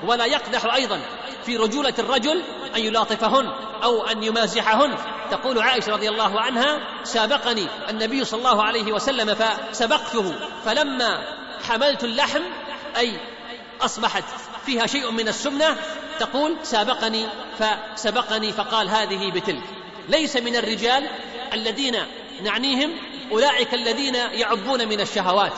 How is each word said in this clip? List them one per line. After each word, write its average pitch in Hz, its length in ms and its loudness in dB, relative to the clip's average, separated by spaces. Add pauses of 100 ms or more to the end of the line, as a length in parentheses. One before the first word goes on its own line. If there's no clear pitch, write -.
ولا 233 220 2
يقدح 233 500 0
أيضًا 214 240 0 (460)
في 233 120 -2
رجولة 226 420 2
الرجل 269 440 2 (320)
أن 226 60 2
يلاطفهن 220 720 2 (320)
أو 226 220 4
أن 220 180 -2
يمازحهن. 220 720 4 (360)
تقول 233 280 0
عائشة 226 320 4
رضي 214 180 2
الله 214 320 2
عنها: 233 380 2 (240)
"سابقني 226 640 2 (220)
النبي 220 360 0
صلى 220 120 -4
الله 233 260 4
عليه 214 280 2
وسلم 214 440 2
فسبقته، 220 1000 0 (320)
فلما 247 580 0 (460)
حملت 247 340 2
اللحم"، 262 380 0 (560)
أي 226 220 0 (640)
أصبحت 214 420 0 (420)
فيها 233 220 2
شيء 254 240 0
من 226 160 0
السمنة، 285 500 2 (420)
تقول: 285 440 0
"سابقني 220 640 0 (320)
فسبقني 214 920 0
فقال: 208 380 0
'هذه 196 420 0
بتلك'". 170 320 -2 (460)
ليس 294 280 2
من 240 180 0
الرجال 233 540 2 (440)
الذين 226 440 -2 (440)
نعنيهم 254 520 0 (380)
أولئك 247 420 4
الذين 247 420 0
يعبون 226 720 0
من 214 140 0
الشهوات 185 560 2